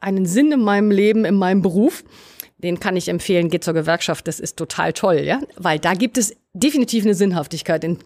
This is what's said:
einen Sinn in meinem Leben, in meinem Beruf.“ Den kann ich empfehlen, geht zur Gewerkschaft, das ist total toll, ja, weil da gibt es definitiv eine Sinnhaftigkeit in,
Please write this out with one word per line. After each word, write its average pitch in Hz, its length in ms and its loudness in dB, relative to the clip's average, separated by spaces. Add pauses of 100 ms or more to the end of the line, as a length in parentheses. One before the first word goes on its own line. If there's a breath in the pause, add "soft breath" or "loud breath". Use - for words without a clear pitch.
einen 190 260 -2
Sinn 247 240 2
in 285 100 2
meinem 208 300 2
Leben, 208 340 4
in 190 120 2
meinem 190 260 2
Beruf.“ 196 400 0 (560 loud breath)
Den 175 220 -4
kann 190 160 -2
ich 180 120 -4
empfehlen, 175 400 0
geht 170 140 -2
zur 165 120 -2
Gewerkschaft, 160 520 -2
das 165 140 -8
ist - 160 -10
total 165 360 -4
toll, 175 280 0
ja, 151 200 -2 (160)
weil 170 220 -2
da 170 160 0
gibt 226 240 -2
es 220 160 0 (180)
definitiv 233 520 0
eine 208 100 4
Sinnhaftigkeit 165 680 -2
in, 170 220 -4